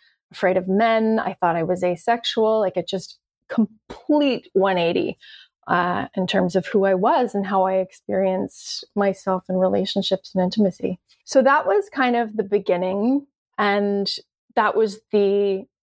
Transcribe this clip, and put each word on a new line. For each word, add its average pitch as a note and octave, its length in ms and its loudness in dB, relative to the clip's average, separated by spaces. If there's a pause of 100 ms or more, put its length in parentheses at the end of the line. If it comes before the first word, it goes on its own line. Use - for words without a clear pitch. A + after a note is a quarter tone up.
(340)
afraid F#3 240 0
of F3+ 100 -2
men. A3 520 2
I - 160 -6
thought E3+ 200 0
I E3 80 -2
was F3+ 180 -2
asexual. A3 800 0
Like, F#3+ 160 -2
it - 140 -4
just - 280 -8 (300)
complete - 1040 -2
one F#3+ 260 2
eighty, E3+ 400 0 (500)
uh, F3 480 0
in F3+ 120 -2
terms F3+ 280 0
of F3+ 120 0
who G3 180 2
I G3 100 2
was A#3+ 380 2
and G3+ 120 -2
how F#3+ 180 0
I F#3+ 120 0
experienced F#3+ 1120 -4 (100)
myself G3 540 -2
in F#3 60 -2
relationships F#3+ 800 -2
and F#3 80 2
intimacy. F#3 560 0 (240)
So - 180 2
that C#4 240 4
was G4+ 240 0
kind B3 260 0
of A3+ 200 -2
the G#3+ 80 -4
beginning. G3 840 0 (320)
And G3+ 560 0 (420)
that G#3+ 200 2
was G#3+ 240 0 (120)
the G3+ 540 0 (340)